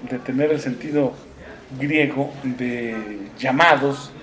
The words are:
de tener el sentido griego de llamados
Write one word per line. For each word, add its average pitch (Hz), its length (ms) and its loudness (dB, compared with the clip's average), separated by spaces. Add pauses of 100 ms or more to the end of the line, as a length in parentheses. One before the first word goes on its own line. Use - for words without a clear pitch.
(100)
de 127 80 -4
tener 139 320 2
el 147 100 2
sentido 139 540 0 (640)
griego 143 540 0 (100)
de 120 760 -4 (200)
llamados 139 760 4 (100)